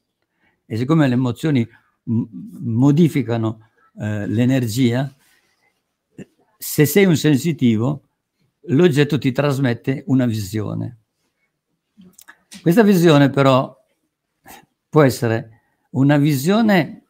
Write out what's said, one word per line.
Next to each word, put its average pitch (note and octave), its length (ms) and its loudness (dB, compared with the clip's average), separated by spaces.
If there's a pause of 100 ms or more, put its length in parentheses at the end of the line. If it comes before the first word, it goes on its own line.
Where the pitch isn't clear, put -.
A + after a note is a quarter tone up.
(640)
E A2+ 100 -10
siccome C#3 320 0
le B2 60 -2
emozioni B2+ 520 -2 (380)
m-, A#2 200 -4 (360)
modificano, A#2+ 1120 -2 (280)
eh, G#2+ 300 -6
l'energia, B2 840 -2 (1500)
se - 280 -2
sei G3 200 2
un F3 100 4
sensitivo, C3 840 0 (640)
l'oggetto D3 540 2
ti C3 140 -4
trasmette C3+ 760 -4
una C3 180 0
visione. G#2+ 720 -6 (1600)
Questa F3 220 4
visione, E3 460 4
però, C3+ 440 0 (1160)
può D3+ 140 4
essere A2+ 580 -2 (300)
una C#3+ 260 2
visione E3 920 0